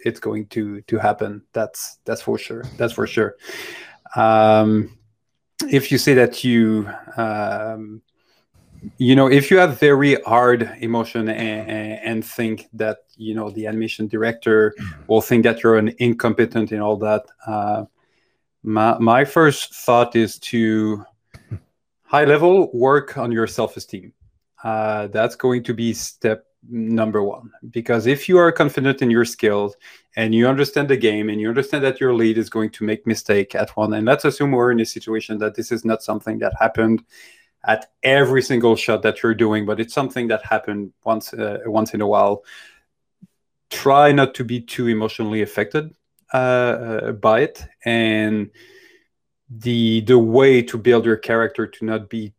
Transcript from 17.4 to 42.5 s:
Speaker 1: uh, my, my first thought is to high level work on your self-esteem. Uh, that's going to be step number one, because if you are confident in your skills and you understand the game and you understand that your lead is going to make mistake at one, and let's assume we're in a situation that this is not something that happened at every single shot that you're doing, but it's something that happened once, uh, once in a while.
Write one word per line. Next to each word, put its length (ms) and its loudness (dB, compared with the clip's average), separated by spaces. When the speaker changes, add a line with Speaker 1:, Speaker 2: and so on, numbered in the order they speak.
Speaker 1:
uh, 380 -6
my, 360 2
my 260 4
first 500 0
thought 400 2
is 260 0
to 640 -2
high 200 2
level 480 4
work 460 0
on 140 -4
your 140 0
self-esteem. 640 -8
Uh, 460 -4
that's 280 -4
going 280 0
to 100 -6
be 180 -2
step 520 -6
number 540 -2
one, 260 -8
because 360 -2
if 220 -2
you 100 6
are 120 6
confident 500 0
in 100 2
your 140 4
skills 520 -2
and 180 0
you 140 4
understand 400 0
the 80 2
game 320 0
and 120 -4
you 80 -4
understand 360 -4
that 160 -2
your 120 2
lead 240 2
is 140 -2
going 200 -4
to 140 -16
make 220 -4
mistake 480 -2
at 220 -4
one, 180 -2
and 120 -4
let's 180 2
assume 260 -2
we're 220 2
in 80 0
a 40 0
situation 540 -8
that 160 -4
this 160 -10
is 140 -6
not 180 -4
something 380 -8
that 180 -4
happened 460 0
at 180 -2
every 400 4
single 320 2
shot 280 -2
that 200 -2
you're 120 0
doing, 300 0
but 140 -4
it's 160 -8
something 320 -4
that 180 -4
happened 480 -6
once, 300 -6
uh, 320 -6
once 280 -2
in 60 -4
a 60 -2
while. 360 2